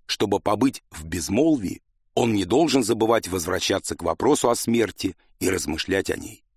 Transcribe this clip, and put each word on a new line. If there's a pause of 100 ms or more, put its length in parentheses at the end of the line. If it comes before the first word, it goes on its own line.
чтобы
побыть
в
безмолвии, (320)
он
не
должен
забывать
возвращаться
к
вопросу
о
смерти (240)
и
размышлять
о
ней. (140)